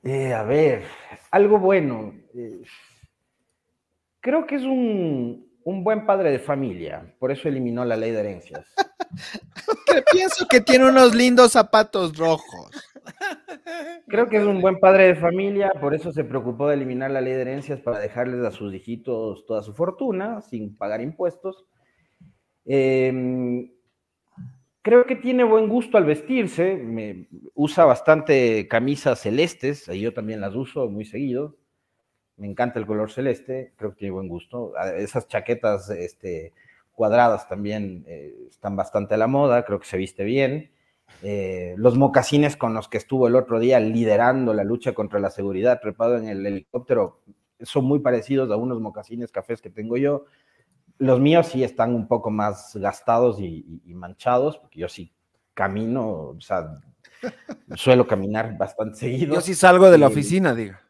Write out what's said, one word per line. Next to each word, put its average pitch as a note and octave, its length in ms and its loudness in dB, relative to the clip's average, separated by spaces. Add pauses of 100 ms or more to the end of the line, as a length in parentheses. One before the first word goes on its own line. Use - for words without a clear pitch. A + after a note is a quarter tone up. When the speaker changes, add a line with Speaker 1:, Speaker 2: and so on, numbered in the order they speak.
Speaker 1:
Eh, C3 320 -4
a A2 100 -4
ver, C3+ 400 0 (460)
algo G3+ 300 4
bueno. C#3+ 540 0 (200)
Eh, A2+ 280 -14 (1600)
creo D#4 260 -2
que C#4+ 80 -6
es C4 80 -4
un, F#3+ 800 -4 (200)
un F#3 180 -6
buen G#3+ 220 -2
padre F#3+ 260 2
de B2+ 80 0
familia, F2 800 -6
por C3 140 -2
eso C#3+ 160 -4
eliminó B2 340 -4
la A2+ 140 -2
ley A2+ 140 -4
de A2 100 -4
herencias. F#2 440 -10 (120)
Speaker 2:
<laughs> - 1080 -8
Que D#4+ 260 4
pienso F#4 360 0
que A#3+ 140 6
tiene C4 260 6
unos C4 280 8
lindos B3 360 6
zapatos G#3 640 2
rojos. D#3+ 540 -2 (1400)
Speaker 1:
Creo A#3 220 0
que G#3+ 80 0
es G#3 60 2
un G3 180 0
buen F#3+ 180 0
padre F#3+ 280 8
de F3+ 80 6
familia, G3 560 -2 (100)
por C#3 140 -2
eso D#3+ 180 -8
se D3+ 100 -4
preocupó A#2+ 460 -4
de D3 60 2
eliminar C3 360 -6
la C3+ 100 -2
ley C3 120 -4
de C3 80 -4
herencias C3+ 400 -8
para A2+ 180 -6
dejarles B2 460 -6
a G2+ 60 -4
sus G2+ 220 -12
hijitos A2 720 -8
toda G#2+ 160 -4
su G#2+ 100 -16
fortuna G3 680 -6
sin G#2+ 360 -12
pagar G#2+ 240 -6
impuestos. F3 640 -8 (1000)
Em, B2+ 1040 0 (1120)
creo B3 220 6
que B3 100 -4
tiene B3 280 0
buen A3 240 4
gusto A#3 300 0
al F3+ 80 4
vestirse, F3+ 720 -2
me, A2+ 520 -10 (280)
usa D3 300 4
bastante B2+ 840 4
camisas B2+ 520 0
celestes, C#3+ 680 -4
y F#2 140 -8
yo A2+ 120 -4
también A2 280 -10
las G2 140 -8
uso C3 340 -6
muy G#2 160 -10
seguido. C3+ 520 -8 (800)
Me G2+ 100 -14
encanta A#2+ 320 -4
el G#2 60 -8
color G#2+ 260 -6
celeste, C3 640 -8
creo G#2+ 160 -10
que - 60 -20
tiene G2 160 -10
buen F#2+ 140 -10
gusto. F2 500 -12
A-, F2+ 180 -6
esas G#2+ 320 -6
chaquetas, G#2 600 -4
este, F2 640 -12 (400)
cuadradas A2+ 540 2
también, G2+ 600 -8
eh, D2 260 -18 (160)
están G2+ 260 -10
bastante G2+ 400 -2
a - 20 0
la A2 100 2
moda, C3 380 2
creo G2 140 -4
que - 80 -16
se F#2+ 100 -6
viste F#2+ 260 -6
bien. C3+ 480 -2 (520)
Eh, F#2 540 -6
los A#2+ 200 4
mocasines C#3 580 4
con A2+ 180 -4
los A2 140 -8
que A2 100 -8
estuvo B2+ 300 0
el A#2+ 80 2
otro A#2+ 240 2
día B2 200 4
liderando A2+ 760 2
la G#2 100 -2
lucha A#2+ 300 -4
contra G#2 260 -4
la G2 120 -2
seguridad, G2+ 500 -2
trepado A#2 360 -2
en A2 100 -8
el G2 180 -8
helicóptero, G2+ 760 -4 (400)
son C3 240 -4
muy C#3+ 140 0
parecidos C3 520 -2
a G#2 60 -2
unos A#2+ 220 -4
mocasines A2 520 -12
cafés A2 300 -8
que F#2 80 -20
tengo A2 280 -6
yo. C#3+ 280 -2 (720)
Los C3 220 4
míos D3+ 280 4
sí C3 160 -2
están A#2+ 320 0
un A2 140 -4
poco A2+ 200 0
más G#2+ 460 -4
gastados A2 640 0
y, F#2+ 60 -8
y, E2 460 -16
y - 40 -20
manchados, B2 600 -2
porque - 240 -20
yo - 80 -6
sí - 220 -18 (420)
camino, A2 580 -4
o D#2+ 300 -12
sea, D#2 380 -8 (420)
<laughs> - 540 -14
suelo B2+ 300 4
caminar G#2+ 520 -4
bastante A2 400 -8
seguido. C3 380 -4
Speaker 3:
Yo F3 60 0
sí F#3 140 -6
salgo F#3 340 10
de E3+ 80 12
la D3 100 8
Speaker 1:
Eh, - 20 6
Speaker 3:
oficina, D#3 440 0
diga. G#2 360 -8